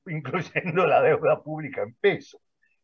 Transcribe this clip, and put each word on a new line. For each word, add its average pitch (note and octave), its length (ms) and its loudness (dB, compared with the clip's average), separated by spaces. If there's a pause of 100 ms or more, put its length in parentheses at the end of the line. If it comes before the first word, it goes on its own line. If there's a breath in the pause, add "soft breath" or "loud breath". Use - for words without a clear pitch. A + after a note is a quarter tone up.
incluyendo D#3+ 800 -2
la C3 160 4
deuda D#3 400 2
pública D3+ 400 -8
en G#2+ 120 -10
pesos, - 460 -2 (440)